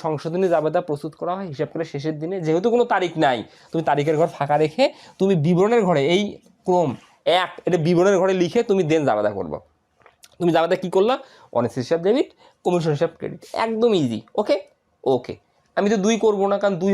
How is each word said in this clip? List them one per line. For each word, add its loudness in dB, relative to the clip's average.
সংশোধনী -4
জাবেদা 0
প্রস্তুত -6
করা -6
হয় -10
হিসাব -6
করে -6
শেষের -6
দিনে, -8
যেহেতু 0
কোনো 2
তারিখ -2
নাই, 2
তুমি -4
তারিখের 0
ঘর 2
ফাঁকা 0
রেখে 0
তুমি 2
বিবরণের 4
ঘরে 2
এই 2
ক্রম 2
এক, -4
এটা 0
বিবরণের 4
ঘরে 2
লিখে 0
তুমি 2
then 2
জাবেদা 2
করবা। -8
তুমি 2
জাবেদা 2
কী -6
করলা? 4
অনার্স -2
হিসাব -2
ডেবিট, 2
কমিশন 0
হিসাব -2
ক্রেডিট, -10
একদম 0
ইজি। -2
ওকে, 0
ওকে, 0
আমি 0
তো 2
দুই 2
করবো 2
না, 0
কারণ 0
দুই 2